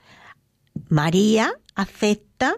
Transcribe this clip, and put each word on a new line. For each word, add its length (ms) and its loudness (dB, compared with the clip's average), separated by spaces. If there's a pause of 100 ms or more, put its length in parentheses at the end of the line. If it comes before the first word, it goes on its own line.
(880)
María 640 2 (220)
acepta 840 -4